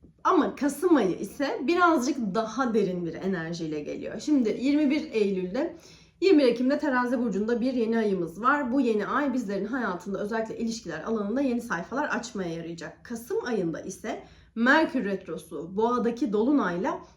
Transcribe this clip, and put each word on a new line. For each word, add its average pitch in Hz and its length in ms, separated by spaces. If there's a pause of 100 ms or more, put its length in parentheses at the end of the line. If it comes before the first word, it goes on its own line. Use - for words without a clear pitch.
(240)
Ama 302 320
Kasım 320 400
ayı 190 200
ise 285 460
birazcık 294 760
daha 226 380
derin 180 320
bir 160 80
enerjiyle 165 680
geliyor. 147 400
Şimdi 254 420
yirmi 285 280
bir 294 220
Eylül'de, 202 680 (440)
yirmi 330 220
bir 247 40
Ekim'de 254 320
Terazi 254 400
burcunda 220 420
bir 262 120
yeni 226 240
ayımız 185 440
var. 262 320
Bu 277 80
yeni 214 260
ay 254 260
bizlerin 202 320
hayatında 202 540
özellikle 226 380
ilişkiler 208 460
alanında 220 380
yeni 240 200
sayfalar 226 460
açmaya 196 460
yarayacak. 165 500
Kasım 403 420
ayında 180 360
ise 240 420 (320)
Merkür 262 500
Retrosu, 175 720
Boğa'daki 233 560
Dolunay'la 226 680 (180)